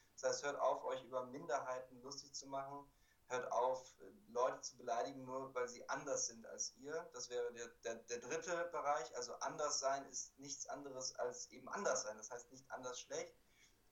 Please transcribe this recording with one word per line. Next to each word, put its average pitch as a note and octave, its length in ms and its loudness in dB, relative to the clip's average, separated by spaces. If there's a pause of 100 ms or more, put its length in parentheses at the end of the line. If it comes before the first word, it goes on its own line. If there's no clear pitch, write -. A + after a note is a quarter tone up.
(140)
Das - 160 2
heißt, B2 160 4
hört C#3 140 2
auf, C3 260 6
euch C3 180 0
über B2+ 220 0
Minderheiten C3 760 -2
lustig C3+ 320 -8
zu C3+ 140 -6
machen. C#3 380 -4 (420)
Hört B2+ 240 0
auf, B2+ 480 4
äh, - 320 -18
Leute B2+ 300 6
zu - 160 -8
beleidigen, C3+ 480 0
nur C3 280 -2
weil B2 140 4
sie A#2+ 220 -8
anders C#3 380 2
sind A2+ 180 -10
als - 320 -4
ihr. D3 340 -4
Das B2 180 -6
wäre A#2+ 220 2
der, A#2 160 -6 (160)
der, A2+ 120 0
der A#2+ 240 -4
dritte E3+ 520 0
Bereich. D3+ 460 2
Also - 220 -4
anders D3 420 0
sein C3+ 240 4
ist - 340 -8
nichts C#3 280 -6
anderes C#3 480 -4
als - 360 -2
eben A#2 160 -12
anders - 360 4
sein. C3 120 -4
Das G#2+ 160 -10
heißt A#2+ 200 -8
nicht C3 200 -16
anders B2+ 300 -4
schlecht. - 340 -4 (560)